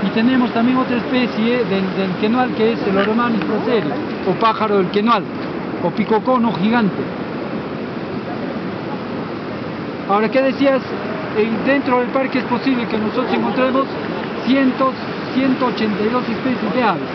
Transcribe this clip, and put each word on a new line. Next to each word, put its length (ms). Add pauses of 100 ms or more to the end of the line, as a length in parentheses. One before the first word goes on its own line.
y 40
tenemos 420
también 260
otra 180
especie 680
del, 200 (120)
del 140 (100)
quenual 340
que 180
es 140
el 100
Oromamis 480
proceri, 440 (400)
o 120
pájaro 380
del 100
quenual, 360 (580)
o 80
picocono 640
gigante. 480 (3000)
Ahora, 200
¿qué 140
decías? 380 (560)
En, 280
dentro 340
del 100
parque 300
es 60
posible 420
que 120
nosotros 340
encontremos 540 (600)
cientos, 480 (400)
ciento 320
ochenta 360
y 60
dos 200
especies 460
de 80
aves. 320